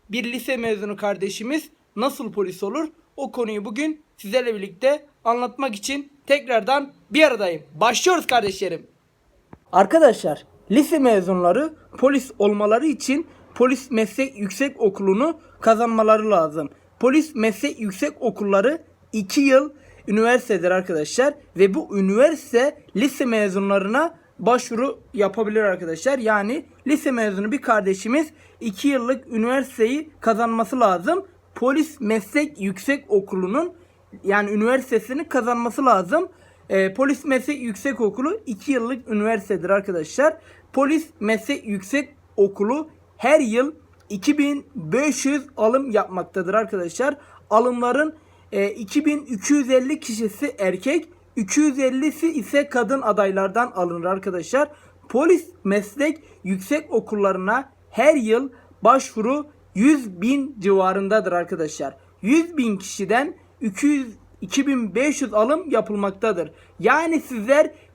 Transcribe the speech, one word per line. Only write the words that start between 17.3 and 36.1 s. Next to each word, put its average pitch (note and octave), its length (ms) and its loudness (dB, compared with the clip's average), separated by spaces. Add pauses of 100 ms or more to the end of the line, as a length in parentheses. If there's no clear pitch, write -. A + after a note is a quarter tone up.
meslek A3+ 440 -2
yüksek A3+ 400 -4
okulları G#3 600 0 (320)
iki A3 280 -2
yıl C#4 300 4 (360)
üniversitedir G#3+ 640 2
arkadaşlar. F#3 600 0 (240)
Ve F#3+ 160 4
bu G3+ 260 -4
üniversite B3 840 2 (120)
lise C4+ 300 0
mezunlarına G#3 960 0 (200)
başvuru A#3+ 600 0 (140)
yapabilir G#3 500 0
arkadaşlar. F3+ 560 -2
Yani G#3+ 460 0 (220)
lise D4+ 240 0
mezunu G#3+ 400 -2
bir C#4+ 100 -4
kardeşimiz A3 720 0 (280)
iki A#3 260 -4
yıllık C4 400 0
üniversiteyi B3+ 840 -2 (120)
kazanması A3+ 580 0
lazım. A3 460 2 (300)
Polis C#4+ 460 0
meslek A3 600 -2
yüksek G3+ 500 -4
okulunun, G3+ 640 0 (500)
yani G3+ 280 0
üniversitesini B3+ 760 -2
kazanması A#3+ 580 -2
lazım. A#3 440 2 (400)